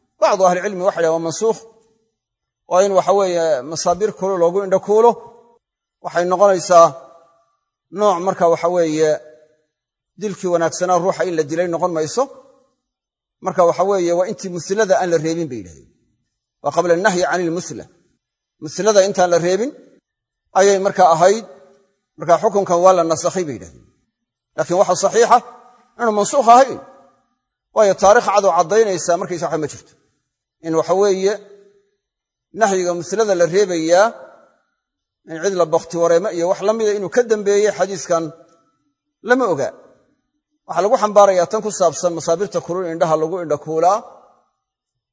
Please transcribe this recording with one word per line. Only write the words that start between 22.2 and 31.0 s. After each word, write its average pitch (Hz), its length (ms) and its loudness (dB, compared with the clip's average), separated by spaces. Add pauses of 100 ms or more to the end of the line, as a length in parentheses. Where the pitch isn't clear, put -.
xukunkan 185 420 0
waa 185 140 6
la 175 100 2
nasakhay 165 420 -4
bay 135 100 -8
yidhahdeen. 87 300 -20 (720)
Laakiin 170 200 -2
waxa 180 180 2
saxiixa 220 420 2 (600)
inuu 233 120 0
mansuukh 214 380 0
ahayn. 240 300 6 (960)
Waayo 208 180 4
taariikh 208 340 4
cad 196 180 0
oo 180 80 2
caddaynaysa 180 640 0
markaysa 175 280 -8
waxa 156 120 -6
ma 151 100 -6
jirto. - 260 -20 (680)
In, 160 120 -6
waxa 160 180 0
weeye, 196 400 0 (1200)